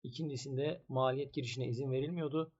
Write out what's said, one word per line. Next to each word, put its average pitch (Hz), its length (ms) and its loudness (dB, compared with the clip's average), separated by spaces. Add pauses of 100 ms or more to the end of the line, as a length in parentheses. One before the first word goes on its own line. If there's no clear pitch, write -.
İkincisinde 139 840 -2
maliyet 131 460 2
girişine 123 340 -2
izin 127 240 0
verilmiyordu. 156 680 0